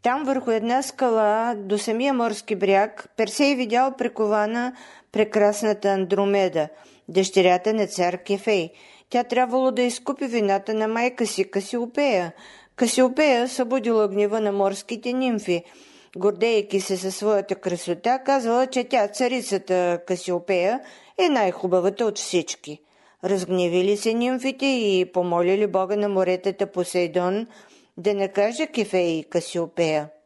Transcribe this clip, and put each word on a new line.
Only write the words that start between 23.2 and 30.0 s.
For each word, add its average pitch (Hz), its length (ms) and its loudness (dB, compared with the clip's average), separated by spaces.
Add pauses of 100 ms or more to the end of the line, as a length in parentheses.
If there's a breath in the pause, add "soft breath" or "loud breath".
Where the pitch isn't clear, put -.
Разгневили 180 760 0
се 226 160 -2
нимфите 254 520 -2
и 202 480 2
помолили 180 540 2
бога 190 280 0
на 208 140 0
моретата 190 580 0
Посейдон 180 800 -2 (500 loud breath)
да 190 160 0
накаже 202 540 0
Кефей 190 400 0
и 165 160 -2
Касиопея. 165 840 -2 (160)